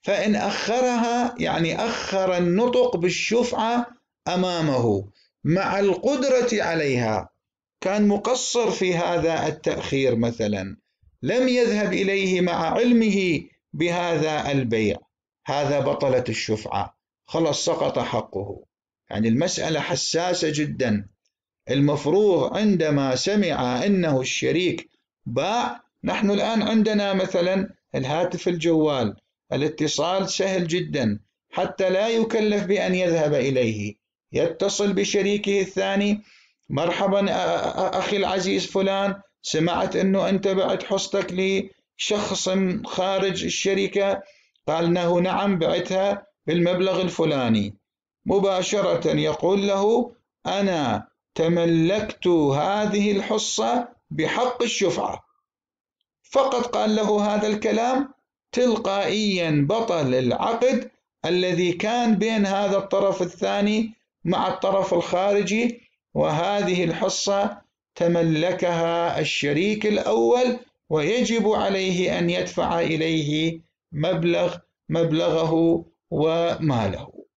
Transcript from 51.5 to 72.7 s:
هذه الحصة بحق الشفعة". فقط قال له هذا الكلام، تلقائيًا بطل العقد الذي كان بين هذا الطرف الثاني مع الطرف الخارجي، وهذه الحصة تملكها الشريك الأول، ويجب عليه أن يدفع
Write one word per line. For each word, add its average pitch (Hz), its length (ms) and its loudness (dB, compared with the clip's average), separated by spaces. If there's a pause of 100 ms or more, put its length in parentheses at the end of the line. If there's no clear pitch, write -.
هذه 190 840 2
الحصة 220 760 -2 (220)
بحق 226 540 -2
الشفعة". 170 600 -2 (1120)
فقط 262 320 2
قال 214 300 0
له 208 400 0
هذا 214 120 0
الكلام، 220 640 0 (380)
تلقائيًا 196 1160 0
بطل 170 440 0
العقد 220 800 0 (340)
الذي 180 480 0
كان 226 420 0
بين 214 300 0
هذا 196 320 0
الطرف 196 440 0
الثاني 202 720 0 (300)
مع 185 240 0
الطرف 190 460 0
الخارجي، 202 880 0 (320)
وهذه 175 680 0
الحصة 196 800 -2 (340)
تملكها 170 1200 0
الشريك 165 680 -2
الأول، 233 720 2 (300)
ويجب 208 600 0
عليه 190 680 0
أن 175 100 0
يدفع 175 500 -2